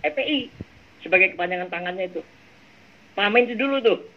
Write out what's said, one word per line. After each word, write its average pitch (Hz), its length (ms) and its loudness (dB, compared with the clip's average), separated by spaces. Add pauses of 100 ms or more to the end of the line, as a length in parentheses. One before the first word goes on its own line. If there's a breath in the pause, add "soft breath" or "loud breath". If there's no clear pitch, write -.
F - 140 -2
P - 80 -2
I 285 160 0 (640)
sebagai 185 320 2
kepanjangan 180 340 -4
tangannya 180 400 -6
itu. 175 140 -8 (880)
Pahamin 214 320 4
itu 240 140 -6
dulu 277 240 2
tuh. 202 180 4 (140)